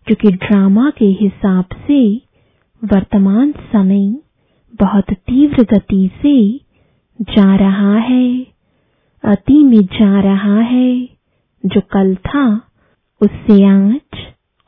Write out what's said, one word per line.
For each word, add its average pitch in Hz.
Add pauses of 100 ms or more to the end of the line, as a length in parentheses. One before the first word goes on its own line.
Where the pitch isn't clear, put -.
क्योंकि 208
ड्रामा 196
के 233
हिसाब 190 (220)
से 247 (680)
वर्तमान 202
समय 202 (680)
बहुत 196
तीव्र 262
गति 190 (120)
से 262 (640)
जा 196
रहा 196
है, 254 (760)
अति 262
में 226
जा 196
रहा 196
है। 247 (460)
जो 190
कल 190
था 247 (600)
उससे 202
आज 196 (680)